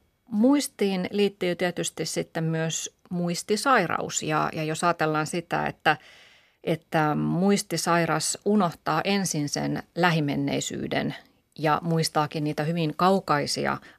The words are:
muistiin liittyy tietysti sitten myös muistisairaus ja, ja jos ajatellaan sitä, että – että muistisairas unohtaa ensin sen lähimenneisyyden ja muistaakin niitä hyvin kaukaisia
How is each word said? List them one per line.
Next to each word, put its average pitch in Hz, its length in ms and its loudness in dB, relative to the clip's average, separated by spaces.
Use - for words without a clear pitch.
muistiin 208 800 2
liittyy 196 460 0
tietysti 170 500 -4
sitten 165 380 -4
myös 160 500 -2
muistisairaus 180 1120 0
ja, 151 300 0
ja 156 120 -4
jos 156 200 -4
ajatellaan 156 420 2
sitä, 156 400 -4
että – 151 300 0
että 160 500 0
muistisairas 165 1300 0
unohtaa 175 600 2
ensin 175 440 0
sen 143 340 -4
lähimenneisyyden 143 1200 0
ja 151 240 2
muistaakin 160 640 0
niitä 147 200 -2
hyvin 160 320 -2
kaukaisia 143 800 0